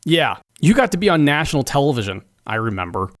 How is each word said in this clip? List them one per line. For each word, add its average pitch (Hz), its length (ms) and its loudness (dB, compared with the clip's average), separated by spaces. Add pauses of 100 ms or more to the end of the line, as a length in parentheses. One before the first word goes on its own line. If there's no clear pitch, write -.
Yeah, 156 320 0 (240)
you 170 140 4
got 240 180 2
to 185 60 -4
be 196 100 0
on 165 160 4
national 147 380 0
television, 123 600 -2 (240)
I 110 100 -4
remember 95 540 -4 (100)